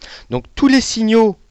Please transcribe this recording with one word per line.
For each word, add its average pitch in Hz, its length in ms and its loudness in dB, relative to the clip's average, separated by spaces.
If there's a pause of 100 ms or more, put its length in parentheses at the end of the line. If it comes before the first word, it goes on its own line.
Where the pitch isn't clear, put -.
(300)
Donc 120 240 -6
tous 277 140 0
les 269 120 2
signaux 220 560 0 (140)